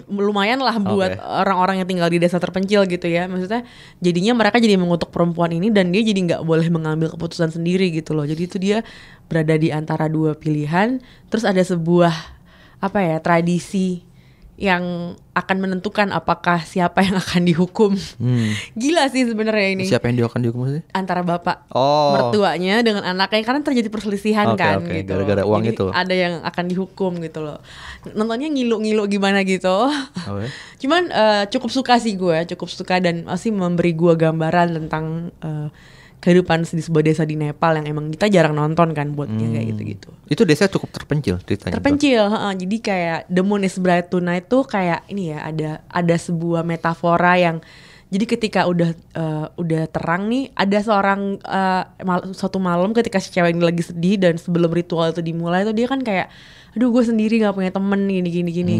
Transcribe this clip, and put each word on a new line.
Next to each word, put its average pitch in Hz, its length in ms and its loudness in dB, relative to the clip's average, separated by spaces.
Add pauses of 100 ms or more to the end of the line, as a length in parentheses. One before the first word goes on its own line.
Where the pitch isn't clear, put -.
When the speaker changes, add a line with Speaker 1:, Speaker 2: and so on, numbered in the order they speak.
Speaker 1:
lumayan 208 520 0
lah 233 180 0
Speaker 2:
Oke. 202 100 0
Speaker 1:
buat 185 300 0
orang-orang 185 640 0
yang 180 60 -4
tinggal 180 180 0
di 170 120 2
desa 175 200 2
terpencil 190 480 0
gitu 175 220 -4
ya. 170 180 0
Maksudnya, 185 400 -6 (320)
jadinya 180 380 2
mereka 214 220 4
jadi 220 180 6
mengutuk 175 340 0
perempuan 170 420 0
ini 170 180 0
dan 190 200 4
dia 196 120 2
jadi 214 180 2
nggak 175 240 0
boleh 165 260 2
mengambil 160 400 0
keputusan 165 420 -4
sendiri 175 400 0
gitu 160 220 -4
loh. 151 100 0
Jadi 156 200 -4
itu 180 140 -6
dia 202 280 0 (400)
berada 160 280 0
di 156 160 2
antara 156 360 -4
dua 156 280 0
pilihan. 160 680 -2 (260)
Terus 220 160 -4
ada 190 160 2
sebuah, 175 540 4 (640)
apa 196 220 -2
ya, 160 180 0
tradisi 175 880 0 (520)
yang 180 240 0 (500)
akan 190 280 -2
menentukan 190 500 -2
apakah 170 500 0
siapa 180 460 0
yang 190 100 0
akan 175 300 0
dihukum. 180 480 2 (240)
Speaker 2:
Hmm. 113 400 0 (160)
Speaker 1:
Gila 285 340 2
sih 254 160 0
sebenarnya 214 480 0
ini. 190 140 -2
Speaker 2:
Siapa 120 240 0
yang 123 80 0
dia 117 80 2
akan 120 160 -2
dihukum 120 260 -2
sih? 147 140 -4 (100)
Speaker 1:
Antara 185 300 -2
bapak 175 480 -4
Speaker 2:
Oh. 143 420 4
Speaker 1:
mertuanya 180 680 2
dengan 214 240 0
anaknya, 190 380 -2
karena 254 180 -2
terjadi 254 260 0
perselisihan 214 640 0
Speaker 2:
Oke, 110 80 2
Speaker 1:
kan 98 240 0
Speaker 2:
oke, - 160 -6
Speaker 1:
gitu. 95 160 -6
Speaker 2:
gara-gara 98 320 0
uang 104 180 2
Speaker 1:
Jadi 113 140 -2
Speaker 2:
itu. 98 100 0
Speaker 1:
ada 185 280 0
yang 175 260 0
akan 175 240 -4
dihukum 185 540 -4
gitu 160 200 -10
loh. 151 220 -10 (480)
Nontonnya 226 400 -2
ngilu-ngilu 220 580 0
gimana 196 380 2
gitu. 190 480 0 (320)
Speaker 2:
Oke. 101 240 -6 (300)
Speaker 1:
Cuman, 330 280 0
eh, 208 400 2
cukup 240 220 -4
suka 247 280 2
sih 226 180 0
gue, 170 340 0
cukup 180 180 -8
suka 185 300 -2
dan 170 320 0
masih 202 240 -2
memberi 175 400 0
gue 165 220 4
gambaran 160 600 2
tentang, 160 300 -4 (320)
eh, 151 320 -8 (480)
kehidupan 175 480 2
di 160 160 -4
sebuah 156 240 2
desa 156 180 2
di 156 140 -2
Nepal 151 400 0
yang 151 100 -4
emang 151 220 -4
kita 156 180 -2
jarang 160 300 4
nonton 160 320 2
kan 147 240 -4
buat 143 160 -6
yang 110 240 -2
kayak 113 80 -2
Speaker 2:
Hmm. 113 100 -4
Speaker 1:
gitu-gitu. 107 380 -8 (160)
Speaker 2:
Itu 151 180 0
desa 170 220 4
cukup - 260 -2
terpencil 120 480 -2
ceritanya - 300 -4
tuh? 87 80 -4
Speaker 1:
Terpencil, 285 480 2
heeh. 202 320 -2
Jadi 185 220 -4
kayak 175 480 -2
The 180 140 0
Moon 202 200 2
is 190 160 -2
Bright 180 320 2
Tonight 175 400 -2
tuh 269 160 2
kayak 180 420 -2
ini 190 220 -6
ya, 151 160 -8
ada, 156 260 -4 (140)
ada 170 320 0
sebuah 170 480 -2
metafora 170 720 2
yang, 165 240 2 (460)
jadi 196 180 -2
ketika 220 400 0
udah, 170 320 0
eh, 156 480 -6 (100)
udah 160 320 -2
terang 165 380 -4
nih, 247 260 -2
ada 196 280 2
seorang, 196 580 0
eh, 185 460 0 (180)
mal-, 185 320 -2
suatu 190 240 -4
malam 180 340 2
ketika 226 300 0
si - 80 -10
cewek 170 240 2
ini 170 100 0
lagi 170 220 2
sedih 175 320 0
dan 180 180 4
sebelum 170 380 0
ritual 170 400 0
itu 175 80 -6
dimulai 170 420 -2
tuh 220 80 -2
dia 226 140 0
kan 262 160 -2
kayak, 202 320 -4 (400)
"Aduh, 240 160 2
gue 233 160 4
sendiri, 220 320 2
nggak 208 160 2
punya 190 160 -2
temen, 196 340 0
gini, 190 280 0
gini, 175 200 -2
gini," 180 280 0